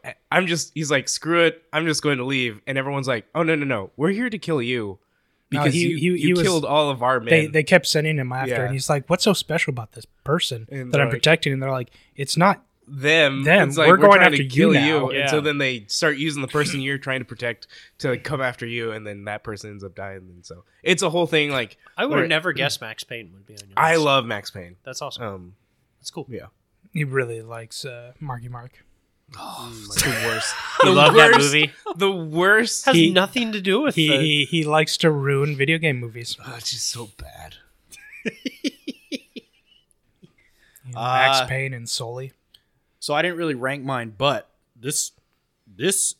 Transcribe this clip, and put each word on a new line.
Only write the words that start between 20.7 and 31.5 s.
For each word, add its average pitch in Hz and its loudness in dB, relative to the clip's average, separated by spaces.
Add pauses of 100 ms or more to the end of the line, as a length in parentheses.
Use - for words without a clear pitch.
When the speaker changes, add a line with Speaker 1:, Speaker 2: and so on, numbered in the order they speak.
Speaker 1:
it's 175 0
a 185 0
whole 170 0
thing, 147 0
like, 127 -6 (200)
Speaker 3:
I 196 -2
would 285 -2
Speaker 1:
where - 2
Speaker 3:
have 170 -2
never 160 -2
guessed 135 -4
Max 113 -14
Payne 113 -14
would 98 -20
be 110 -20
on 101 -20
your 95 -20
Speaker 1:
I 160 2
Speaker 3:
list. 160 4
Speaker 1:
love 135 2
Max 107 -8
Payne. 90 -16
Speaker 3:
That's 131 -14
awesome. 131 -12
Speaker 1:
Um, 95 -12 (440)
Speaker 3:
That's - -16
cool. - -14
Speaker 1:
yeah. 113 -14 (480)
Speaker 2:
He 156 -2
really 127 -4
likes, 113 -14
uh, 123 -18
Marky 123 -12
Mark. 123 -16 (640)
Speaker 1:
Oh, - -14
Speaker 3:
Mm. 110 -18
Speaker 1:
it's 104 -6
the 147 0 (180)
worst. 113 -4 (120)
Speaker 3:
<laughs> - 2
You 311 6
Speaker 1:
The 185 8
Speaker 3:
love 147 8
that 151 10
Speaker 1:
worst. 143 6